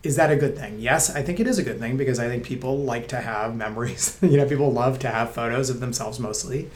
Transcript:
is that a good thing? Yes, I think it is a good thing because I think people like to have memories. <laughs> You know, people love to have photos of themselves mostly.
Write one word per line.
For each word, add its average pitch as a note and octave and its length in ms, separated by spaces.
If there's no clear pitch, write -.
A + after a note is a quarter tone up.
is C#3+ 160
that D#3 140
a D3 40
good C#3 220
thing? G#2+ 220
Yes, D3+ 360
I C#3+ 60
think F3 180
it A3+ 80
is B3 120
a C#3+ 40
good A2 160
thing A#2 160
because C3 240
I A#2 80
think A#2+ 160
people C3 360
like A#2 300
to B2 120
have A2+ 340
memories. A2 640
<laughs> - 20
You D3+ 160
know, C#3+ 100
people C#3+ 260
love B2+ 260
to C3 80
have A2+ 240
photos A#2+ 380
of B2 100
themselves A#2 400
mostly. A#2 560